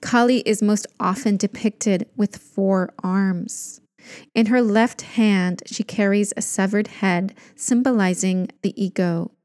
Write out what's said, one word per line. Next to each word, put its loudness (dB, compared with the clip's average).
Kali 4
is -2
most 2
often 0
depicted -2
with -2
four -2
arms. -2
In 2
her 2
left 2
hand, 0
she -8
carries 0
a -6
severed -2
head, -2
symbolizing 0
the -2
ego. -2